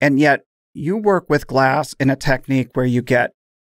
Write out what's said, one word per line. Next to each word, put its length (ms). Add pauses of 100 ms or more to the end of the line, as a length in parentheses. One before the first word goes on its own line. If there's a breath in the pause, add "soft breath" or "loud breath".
And 180
yet 220 (320)
you 240
work 320
with 180
glass 520
in 100
a 80
technique 560
where 120
you 160
get 300 (340)